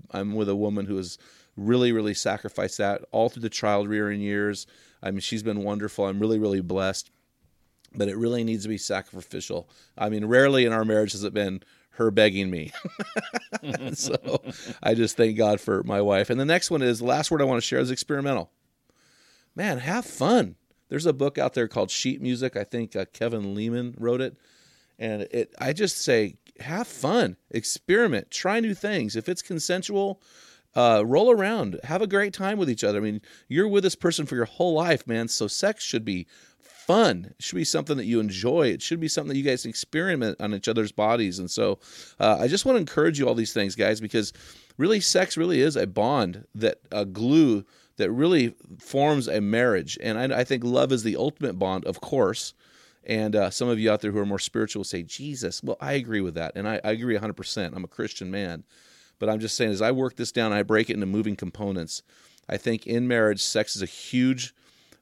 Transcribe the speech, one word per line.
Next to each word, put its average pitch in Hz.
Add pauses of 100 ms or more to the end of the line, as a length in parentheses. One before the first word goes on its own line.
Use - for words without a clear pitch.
(120)
I, 98
I'm 101
with 107
a 98
woman 104
who 101
has 90 (380)
really, 120
really 107
sacrificed 98
that 101
all 110
through 117
the 110
child 104
rearing 104
years. 101 (340)
I 95
mean, 98
she's 107
been 104
wonderful. 104
I'm 98
really, 110
really 101
blessed. 95 (840)
But 101
it 98
really 117
needs 113
to 107
be 107
sacrificial. 92 (280)
I 107
mean, 107
rarely 131
in 117
our 110
marriage 107
has 98
it 104
been 98 (280)
her 113
begging 98
me. 82
<laughs> -
So - (400)
I 110
just 113
thank 110
God 104
for 98
my 101
wife. 101
And 123
the 135
next 175
one 147
is, 120
the 120
last 139
word 156
I 139
wanna 127
share 127
is 127
experimental. 139 (1040)
Man, 175
have 175
fun. 156 (320)
There's 151
a 160
book 135
out 135
there 117
called 98
Sheet -
Music. 123
I 101
think, 117
uh, 95
Kevin 110
Leman 117
wrote 120
it. 131 (640)
And 107
it, -
I 131
just 185
say, 113 (240)
have 175
fun, 156 (160)
experiment, 170
try 202
new 220
things. 160
If 113
it's 180
consensual, 190 (540)
uh, 113
roll 175
around, 196
have 165
a 214
great 196
time 196
with 175
each 117
other. 104
I 101
mean, 107 (260)
you're 180
with 202
this 185
person 165
for 139
your 117
whole 170
life, 160
man. 117
So -
sex 202
should 113
be 92 (340)
fun. 156
It -
should -
be 170
something 151
that 123
you 113
enjoy. 110
It 95
should 165
be 156
something 151
that 139
you 139
guys 135
experiment 143
on 104
each 101
other's 110
bodies. 107
And 90
so, 104 (420)
uh, 104
I 107
just 165
wanna 254
encourage 156
you 135
all 120
these 113
things, 98
guys, 107
because 107 (420)
really 196
sex -
really 165
is 147
a 98
bond, 107 (100)
that 110 (120)
a 104
glue 113 (320)
that 95
really 139 (240)
forms 143
a 104
marriage. 104
And 110
I, 127
I 127
think 127
love 127
is 113
the 107
ultimate 120
bond, 95
of -
course. 117 (500)
And, 107
uh, 101
some 123
of 117
you 110
out 104
there 104
who 104
are 101
more 101
spiritual 107
say, 90
"Jesus." 131
Well, -
I 143
agree 113
with 87
that. 82
And 101
I, 110
I 107
agree 113
a 98
hundred 107
percent. -
I'm 92
a 85
Christian 98
man. 92 (540)
But 107
I'm 110
just 110
saying, 113
as 98
I 110
work 131
this 117
down, 113
I 104
break 107
it 104
into 101
moving 104
components. 92 (440)
I 101
think 113
in 120
marriage, 110
sex -
is 101
a 95
huge 127 (480)